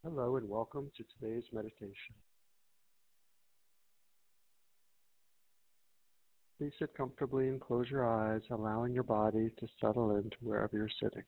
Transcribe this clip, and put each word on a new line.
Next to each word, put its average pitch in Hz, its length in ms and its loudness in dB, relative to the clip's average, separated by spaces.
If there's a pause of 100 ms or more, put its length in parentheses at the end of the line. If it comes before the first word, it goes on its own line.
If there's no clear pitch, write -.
Hello 135 300 0
and 113 140 -2
welcome 139 480 -4
to 113 60 -14 (140)
today's 113 360 -4
meditation. 107 600 -10 (4000)
Please 147 180 -2
sit 156 160 -4
comfortably 131 540 0
and 131 140 -2
close 120 280 0
your 135 160 2
eyes, 110 360 2 (100)
allowing 113 420 0
your 123 100 2
body 110 540 4
to 113 100 -8 (120)
settle 110 380 4
into 107 240 -2
wherever 107 340 0
you're 107 140 0 (120)
sitting. - 260 -2